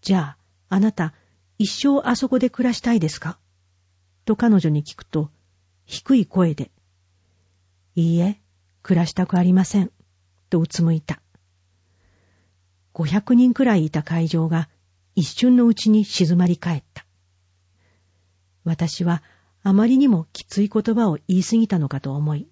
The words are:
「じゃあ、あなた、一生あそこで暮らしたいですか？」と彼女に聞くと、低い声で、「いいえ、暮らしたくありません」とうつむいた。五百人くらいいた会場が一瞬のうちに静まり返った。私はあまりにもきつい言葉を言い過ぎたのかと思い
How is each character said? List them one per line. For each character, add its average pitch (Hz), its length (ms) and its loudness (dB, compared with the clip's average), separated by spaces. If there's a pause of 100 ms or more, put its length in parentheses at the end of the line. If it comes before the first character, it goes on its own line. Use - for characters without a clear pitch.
「じ 196 140 -2
ゃ 185 40 0
あ、 143 180 -8 (320)
あ 190 100 0
な 214 120 2
た、 160 220 -6 (440)
一 208 120 -2
生 277 380 0
あ 240 80 0
そ 254 140 -4
こ 254 100 0
で 247 100 0
暮 247 200 -2
ら 233 40 -2
し - 80 -8
た 233 120 0
い 226 60 2
で 156 100 -2
す - 100 -12
か？」 - 200 -12 (840)
と 214 100 0
彼 214 240 4
女 160 100 0
に 147 140 0
聞 - 120 -16
く - 100 -20
と、 151 260 -6 (540)
低 - 300 -2
い 220 100 2
声 170 300 0
で、 - 160 -12 (1200)
「い 165 200 0
い 170 40 0
え、 196 220 -2 (420)
暮 175 160 0
ら 175 60 0
し - 80 -8
た 185 140 -2
く - 100 -2
あ 180 60 2
り 180 100 4
ま 185 120 4
せ 202 180 -2
ん」 - 80 -6 (580)
と 175 100 0
う 165 80 0
つ - 140 -6
む 165 120 2
い 156 80 -4
た。 - 200 -10 (1700)
五 165 120 -4
百 202 300 0
人 247 180 6
く 269 120 0
ら 226 100 2
い 160 100 2
い 151 40 -4
た 151 140 -4
会 165 240 -2
場 160 200 -2
が 165 220 -2 (460)
一 175 80 0
瞬 247 340 2
の 240 80 4
う 226 100 4
ち - 140 -2
に 214 160 4
静 175 300 0
ま 180 100 4
り 175 120 0
返 165 220 -4
っ - 40 -14 (100)
た。 - 120 -20 (1600)
私 165 400 -4
は 170 180 -2 (420)
あ 196 100 2
ま 208 120 4
り 254 120 4
に 277 100 4
も 175 260 0
き - 120 -20
つ - 160 -4
い 208 80 0
言 220 260 -2
葉 226 140 0
を 156 80 -2 (100)
言 185 120 2
い 185 40 0
過 - 140 -2
ぎ 226 100 2
た 190 100 -2
の 147 120 -2
か 139 100 -6
と 135 140 -8
思 147 220 -4
い 247 160 -10